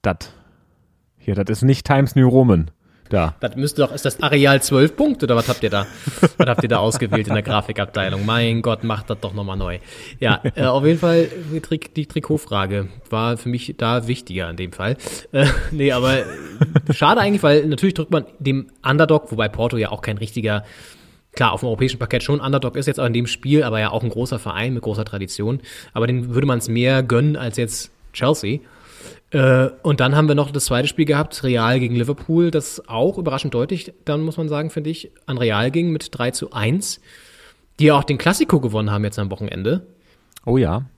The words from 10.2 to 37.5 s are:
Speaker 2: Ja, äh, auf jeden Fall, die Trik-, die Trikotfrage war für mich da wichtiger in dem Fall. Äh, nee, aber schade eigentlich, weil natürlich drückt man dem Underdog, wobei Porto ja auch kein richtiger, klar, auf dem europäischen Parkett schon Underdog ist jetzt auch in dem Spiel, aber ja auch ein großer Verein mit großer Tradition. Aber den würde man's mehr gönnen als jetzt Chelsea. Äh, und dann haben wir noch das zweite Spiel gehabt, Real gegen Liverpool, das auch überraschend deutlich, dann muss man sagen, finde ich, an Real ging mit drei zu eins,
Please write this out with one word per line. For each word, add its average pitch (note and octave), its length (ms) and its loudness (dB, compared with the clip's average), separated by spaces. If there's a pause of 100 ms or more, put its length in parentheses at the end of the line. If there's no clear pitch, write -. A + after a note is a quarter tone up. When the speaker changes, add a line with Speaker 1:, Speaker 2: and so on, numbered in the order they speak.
Speaker 2:
Ja, A2 220 0 (120)
äh, C3+ 120 0
auf C3+ 180 2
jeden E3 140 4
Fall, E3 280 4 (240)
die D#3+ 120 -4
Trik-, - 320 -6
die D3+ 100 -4
Trikotfrage G2+ 840 -4 (200)
war A2+ 300 -2
für B2 100 -8
mich A#2+ 300 -6
da A#2 300 0
wichtiger F2+ 420 -6
in E2+ 80 -10
dem F#2 140 -8
Fall. A2 260 -4 (340)
Äh, C#3 140 4 (240)
nee, C#3 200 2
aber C3 280 2 (720)
schade F#3 320 4
eigentlich, G3+ 200 2
weil D3 240 6
natürlich F3+ 280 0
drückt D#3 160 -6
man D#3 160 0 (140)
dem C3+ 260 -2 (200)
Underdog, D3+ 460 4
wobei G#2+ 160 0
Porto A#2 300 -2
ja G#2+ 120 -2
auch G#2 120 -8
kein G#2 160 -6
richtiger, G#2 460 -4 (680)
klar, A#2 200 2
auf F#2+ 80 -4
dem B2+ 80 -4
europäischen A#2 300 -2
Parkett A#2+ 240 -4
schon C#3+ 180 -2
Underdog C3+ 360 -2
ist C#3 80 -4
jetzt C#3+ 160 -2
auch B2+ 60 0
in A#2 80 0
dem A#2+ 120 0
Spiel, C#3+ 360 0
aber A2 180 -2
ja G#2+ 100 0
auch A2 120 -2
ein A#2 80 -2
großer A#2 280 -4
Verein A2 360 -4
mit A#2 80 -6
großer G#2+ 240 -4
Tradition. G#2 540 -6 (340)
Aber A2+ 120 0
den B2 280 -2
würde C#3 120 2
man's B2 220 0
mehr B2+ 340 2
gönnen B2+ 340 2
als A#2+ 200 -6
jetzt - 340 -4 (220)
Chelsea. C3 460 0 (720)
Äh, C3 380 4 (140)
und D3 180 2
dann C3+ 160 4
haben D#3 100 6
wir D3 80 4
noch C#3+ 160 2
das C#3+ 140 -4
zweite C3 240 0
Spiel D#3+ 160 0
gehabt, D3 400 -2
Real A#2+ 360 2
gegen A#2+ 140 0
Liverpool, D3+ 560 0
das - 380 -6
auch C3+ 300 0
überraschend E3 340 -4
deutlich, D#3 400 -4 (140)
dann D3+ 160 -2
muss D#3+ 160 -4
man D#3+ 100 -4
sagen, D3+ 220 -4
finde D3+ 180 -6
ich, - 220 -10 (160)
an C3+ 100 -4
Real A#2 340 0
ging E3+ 200 0
mit - 260 -6
drei B2 140 -2
zu - 220 -10
eins, B2 460 -2 (800)